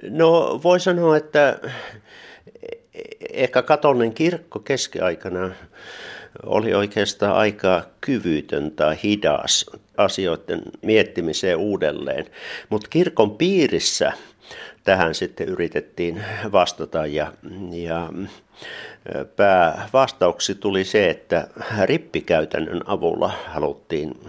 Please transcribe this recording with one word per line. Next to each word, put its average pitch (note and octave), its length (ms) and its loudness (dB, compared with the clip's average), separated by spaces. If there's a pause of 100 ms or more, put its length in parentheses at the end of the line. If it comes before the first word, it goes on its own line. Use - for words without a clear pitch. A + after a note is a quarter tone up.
(100)
No, E3 540 4
voi F3+ 160 6
sanoa, F3 360 4
että D3 440 2 (1700)
ehkä B2+ 300 0
katolinen B2+ 520 2
kirkko - 440 -2
keskiaikana F#2 920 -4 (960)
oli G2 280 0
oikeastaan G2+ 640 0
aika G2 460 2 (180)
kyvytön D#2 720 -2
tai D#2 320 0
hidas - 680 0 (260)
asioiden F2 680 -2 (200)
miettimiseen F2+ 760 2
uudelleen. D2+ 720 -2 (420)
Mut G#2+ 200 -4
kirkon A#2 480 2
piirissä D#3+ 760 0 (720)
tähän F2+ 300 2
sitten E2+ 340 -6
yritettiin E2+ 760 -4 (280)
vastata E2 540 0
ja, D2+ 260 -4 (400)
ja E2+ 380 -6 (1300)
päävastauksi F#2+ 1160 4
tuli G2 300 0
se, F#2+ 260 4
että - 380 -2 (360)
rippikäytännön E2 1040 0
avulla E2+ 460 0 (140)
haluttiin D2 840 -6